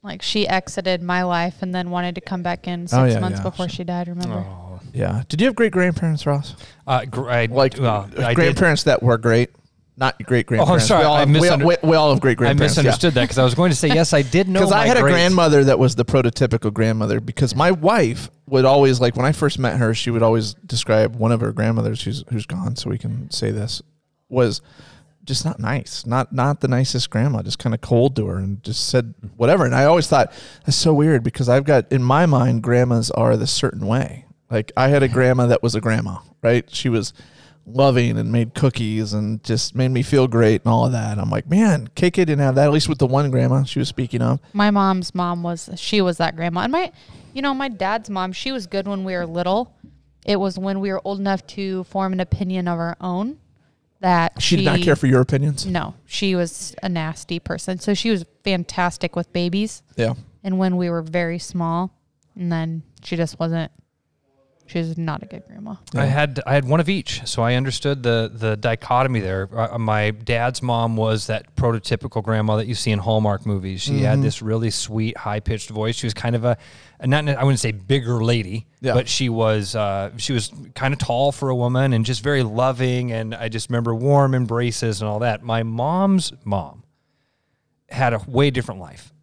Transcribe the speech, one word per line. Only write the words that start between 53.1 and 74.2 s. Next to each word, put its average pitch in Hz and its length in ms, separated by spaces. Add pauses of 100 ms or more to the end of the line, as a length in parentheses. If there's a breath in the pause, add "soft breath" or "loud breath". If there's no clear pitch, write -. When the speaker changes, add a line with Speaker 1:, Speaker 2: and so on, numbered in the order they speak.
Speaker 1:
that 170 400
Speaker 2:
She 175 160
did - 80
not 147 140
Speaker 1:
she 160 40
Speaker 2:
care 156 120
for 139 120
your 127 140
opinions? 139 440
Speaker 1:
No, 175 300 (100)
she 190 300
was - 480
a 190 60
nasty 165 500
person. 180 400
So 208 140
she 226 180
was 175 140 (180)
fantastic 180 720
with 175 180
babies. 180 480 (140)
Speaker 2:
Yeah. 117 180 (300)
Speaker 1:
And 185 160
when 185 180
we 180 120
were 170 120
very 170 380
small, 175 520 (440)
and 175 160
then 165 320 (200)
she - 120
just 165 240
wasn't, 165 320 (960)
she - 120
was 165 180
not 160 240
a - 60
good - 180
grandma. - 300 (180)
Speaker 3:
I 143 60
Speaker 2:
Yeah. 139 60
Speaker 3:
had, 139 420
I 135 80
had 143 120
one 151 120
of 160 100
each, - 380
so - 160
I 120 100
understood 135 480
the, 113 320
the 110 240
dichotomy 123 640
there. 95 360
Uh, 113 220
my 107 320
dad's 117 540
mom 117 340
was 110 300
that - 280
prototypical 113 680
grandma 107 340
that 110 80
you 117 80
see - 160
in 104 80
Hallmark 107 480
movies. 95 360
She 139 180
had 131 160
Speaker 2:
Mm-hmm. 139 80